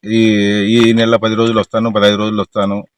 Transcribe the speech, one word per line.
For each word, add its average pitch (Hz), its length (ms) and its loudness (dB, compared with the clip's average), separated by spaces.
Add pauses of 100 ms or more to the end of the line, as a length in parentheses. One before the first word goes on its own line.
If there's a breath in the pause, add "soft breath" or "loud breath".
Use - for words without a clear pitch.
"ఈ, 110 260 2 (320)
ఈ 113 280 2
నెల 113 240 2
పది 110 180 -2
రోజులు 113 260 0
వస్తాను, 113 320 -4
పదహైదు 104 240 2
రోజులు 107 240 -4
వస్తాను" 101 440 -4 (140)